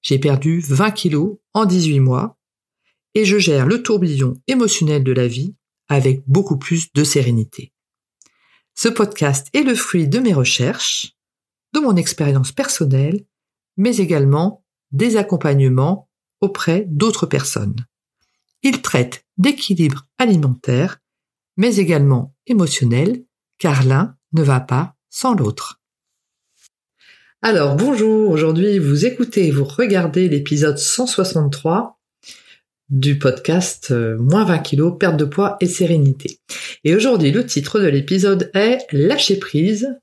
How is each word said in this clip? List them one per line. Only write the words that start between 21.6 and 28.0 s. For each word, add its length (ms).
également 580
émotionnel, 800
car 260
l'un 340
ne 100
va 160
pas 340
sans 240
l'autre. 460
Alors, 320
bonjour, 540